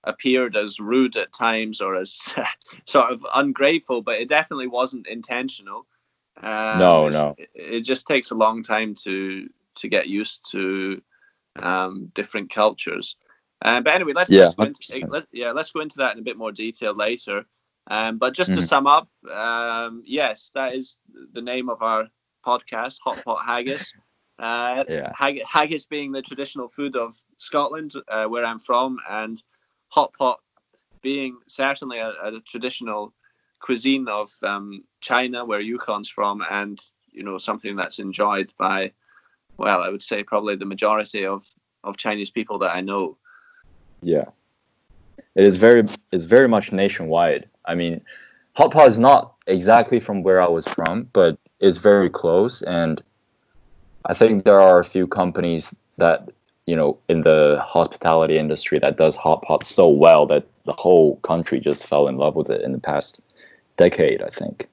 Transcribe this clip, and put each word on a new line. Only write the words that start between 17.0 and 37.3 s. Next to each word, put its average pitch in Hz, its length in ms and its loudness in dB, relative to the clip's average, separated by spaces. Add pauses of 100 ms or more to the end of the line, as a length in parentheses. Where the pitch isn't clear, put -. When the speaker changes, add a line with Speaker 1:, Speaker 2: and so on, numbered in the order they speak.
Speaker 1:
Um, 110 300 -4
but 127 160 -2
just 180 200 -2
to 175 60 0
Speaker 2:
Mm-hmm. 170 60 -4
Speaker 1:
sum 139 200 2
up, 151 220 4 (220)
um, 117 760 -6
yes, 127 500 -6
that 131 200 -6
is 131 240 -12 (340)
the 117 100 -14
name 127 260 -8
of 113 140 -8
our 110 260 -2 (360)
podcast, 123 600 -6
Hot 123 200 -8
Pot 110 200 -6
Haggis. 123 480 -6 (460)
Uh, 120 500 -6
Speaker 2:
Yeah. - 280 -8
Speaker 1:
hag-, 139 260 -2
haggis 151 440 -4
being 143 260 -10
the 135 80 -8
traditional 135 480 -12
food 139 280 -10
of 117 200 -6 (220)
Scotland, 147 560 -6 (140)
uh, 110 180 -4
where 117 180 -4
I'm 113 140 -6
from, 127 400 -2 (100)
and 110 340 -10 (460)
hot - 240 0
pot 127 280 -2 (600)
being 131 460 -6
certainly 135 520 -6
a, 113 120 -6
a 104 300 -12
traditional 117 760 -10 (460)
cuisine 131 480 -2
of, 104 220 -6 (120)
um, 101 400 -8 (180)
China, 123 440 -4
where 107 160 -4
Yukon's 110 500 -8
from, 104 400 -4
and, 101 280 -8 (340)
you - 100 -18
know, 95 160 -10